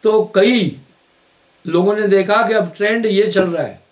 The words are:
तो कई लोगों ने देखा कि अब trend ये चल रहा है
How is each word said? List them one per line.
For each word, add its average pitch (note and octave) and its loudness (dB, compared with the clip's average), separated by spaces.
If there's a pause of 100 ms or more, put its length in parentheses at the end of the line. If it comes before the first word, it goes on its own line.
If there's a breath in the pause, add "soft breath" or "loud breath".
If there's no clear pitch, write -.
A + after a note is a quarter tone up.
तो G#3+ 0
कई G#3 0 (840)
लोगों F#3 0
ने G#3+ -2
देखा G3 2
कि A3 -2
अब F#3+ -2
trend A3 -2
ये G3+ 0
चल F#3+ 0
रहा E3+ -4
है - -16